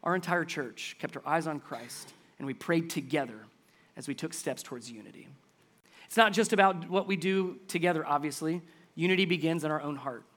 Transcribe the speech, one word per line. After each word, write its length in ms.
Our 140
entire 280
church 540
kept 180
our 100
eyes 200
on 140
Christ, 540
and 80
we 80
prayed 360
together 560
as 120
we 80
took 180
steps 300
towards 260
unity. 380
It's 100
not 160
just 200
about 360
what 180
we 100
do 520
together, 360
obviously. 580
Unity 280
begins 380
in 80
our 100
own 140
heart. 300